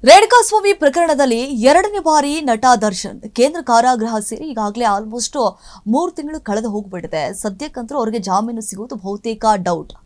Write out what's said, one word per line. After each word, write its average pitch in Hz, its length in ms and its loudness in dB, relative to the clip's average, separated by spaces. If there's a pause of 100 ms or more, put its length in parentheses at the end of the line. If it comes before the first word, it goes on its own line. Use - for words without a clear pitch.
ರೇಣುಕಾಸ್ವಾಮಿ 415 680 6
ಪ್ರಕರಣದಲ್ಲಿ 285 680 2
ಎರಡನೇ 294 560 2
ಬಾರಿ 311 420 0
ನಟ 262 240 -2 (160)
ದರ್ಶನ್ 208 500 -6
ಕೇಂದ್ರ 302 300 0
ಕಾರಾಗೃಹ 233 580 2
ಸೇರಿ 226 300 -10
ಈಗಾಗಲೇ 220 360 -6
almost 220 540 -4 (480)
ಮೂರು 294 260 -2
ತಿಂಗಳು 311 280 -10
ಕಳೆದು 220 300 -6
ಹೋಗ್ಬಿಟ್ಟಿದೆ. 180 640 -8
ಸದ್ಯಕ್ಕಂತೂ 233 640 -10
ಅವ್ರಿಗೆ 226 220 -4
ಜಾಮೀನು 214 420 -4
ಸಿಗುವುದು 208 340 -12
ಬಹುತೇಕ 214 500 -10 (100)
ಡೌಟ್. 175 380 -4 (140)